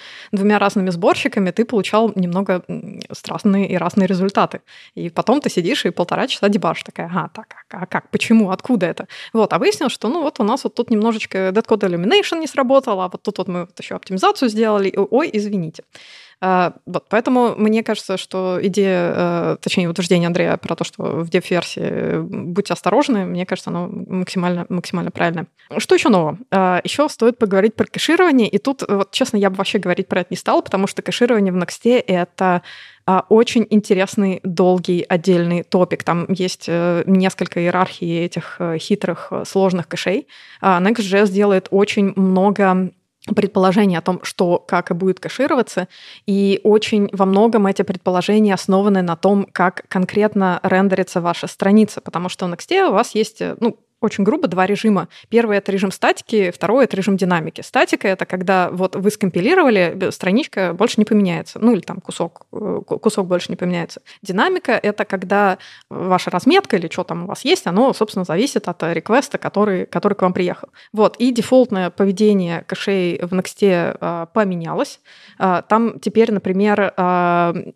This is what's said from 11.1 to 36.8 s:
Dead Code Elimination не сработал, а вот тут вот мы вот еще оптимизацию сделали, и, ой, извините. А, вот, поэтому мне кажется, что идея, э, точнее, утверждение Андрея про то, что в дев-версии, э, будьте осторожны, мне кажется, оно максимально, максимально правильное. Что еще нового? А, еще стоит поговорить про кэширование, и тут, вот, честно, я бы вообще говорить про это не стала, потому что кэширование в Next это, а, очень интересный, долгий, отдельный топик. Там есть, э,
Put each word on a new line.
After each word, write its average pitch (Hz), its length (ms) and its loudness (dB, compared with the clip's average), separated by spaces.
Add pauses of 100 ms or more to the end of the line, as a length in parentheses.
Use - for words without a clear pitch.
Dead 220 120 0
Code 208 240 0
Elimination 302 500 0
не 320 80 -6
сработал, 262 520 0
а 185 80 -2
вот - 160 -12
тут 208 140 -6
вот 185 100 -4
мы 180 140 -6
вот - 180 -14
еще - 160 -10
оптимизацию 240 540 -2
сделали, 214 400 2
и, - 100 -6
ой, 247 320 2
извините. 202 520 -4 (580)
А, 180 320 2 (120)
вот, 175 240 -6
поэтому 240 480 2
мне 214 260 2
кажется, 202 340 -6
что 185 440 -4
идея, 185 540 0
э, 170 460 -2
точнее, - 280 -2
утверждение 170 380 0
Андрея 170 300 0
про - 180 -6
то, - 80 -4
что - 200 -12 (200)
в 170 60 -12
дев-версии, 175 520 -4
э, - 400 -4
будьте 175 520 -6
осторожны, 208 520 0
мне 175 200 -6
кажется, - 240 -8
оно 175 200 -6
максимально, 180 800 -4
максимально 175 420 -6
правильное. 165 360 -2 (300)
Что 359 180 2
еще 339 140 4
нового? 165 280 4 (140)
А, 185 320 2
еще 285 260 0
стоит 233 300 2
поговорить 202 360 2
про - 100 0
кэширование, 302 640 2
и 202 100 2
тут, 269 280 -4
вот, 196 240 0
честно, - 260 -2
я 196 120 2
бы 190 60 -6
вообще 196 240 -2
говорить 180 300 -2
про 185 120 0
это 175 100 -6
не 180 60 -6
стала, 277 240 0
потому 196 260 0
что - 140 -8
кэширование 202 520 2
в 185 40 0
Next 226 500 0
это, 175 540 0 (460)
а, 185 220 2
очень 220 400 4
интересный, 196 760 0
долгий, 180 640 2
отдельный 175 540 2
топик. - 400 0
Там 170 260 -2
есть, 185 380 -4
э, 170 400 0